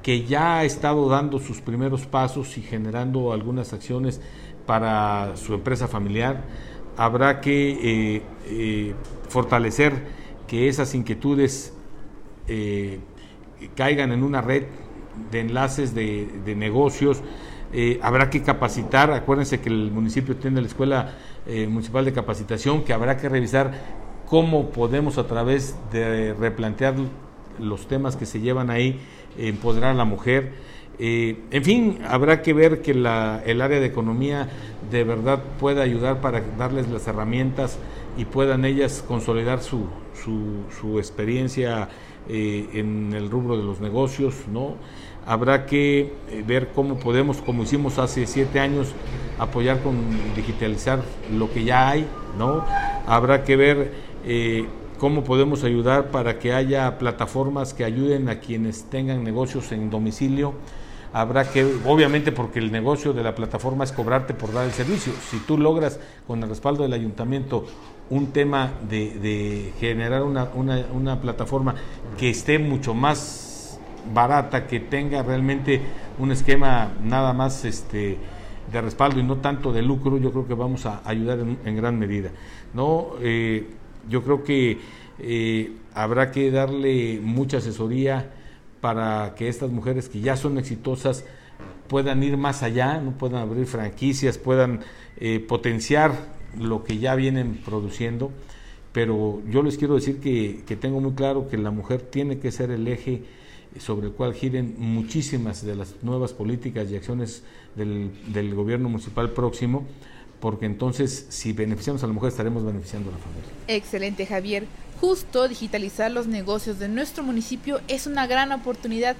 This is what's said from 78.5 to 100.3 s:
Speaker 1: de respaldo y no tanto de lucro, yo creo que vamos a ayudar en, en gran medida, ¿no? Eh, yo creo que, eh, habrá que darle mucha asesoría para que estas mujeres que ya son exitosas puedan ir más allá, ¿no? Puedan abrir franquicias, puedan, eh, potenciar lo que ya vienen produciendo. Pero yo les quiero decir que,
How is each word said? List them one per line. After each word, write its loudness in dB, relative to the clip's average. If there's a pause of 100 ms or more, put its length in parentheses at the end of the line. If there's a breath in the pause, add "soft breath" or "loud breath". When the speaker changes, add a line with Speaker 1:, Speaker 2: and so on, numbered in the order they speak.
Speaker 1:
de -2
respaldo 2
y 2
no 0
tanto 0
de 4
lucro, 4
yo 2
creo -2
que -2
vamos -2
a -6
ayudar 0
en, -2
en -2
gran 0
medida, -2 (420 loud breath)
¿no? 0 (100)
Eh, 0 (400)
yo 0
creo 2
que, 2 (400 loud breath)
eh, -2 (200)
habrá 0
que 2
darle 0
mucha 0
asesoría -2 (480 loud breath)
para -2
que -4
estas -4
mujeres -2
que -8
ya 0
son 0
exitosas -2 (640 loud breath)
puedan 2
ir 2
más 0
allá, 0
¿no? -4
Puedan -4
abrir -2
franquicias, 0
puedan, 2 (380 loud breath)
eh, 0
potenciar 2 (440)
lo -2
que -2
ya 2
vienen 0
produciendo. -4 (600 loud breath)
Pero 0
yo 4
les 0
quiero 2
decir 0
que, -2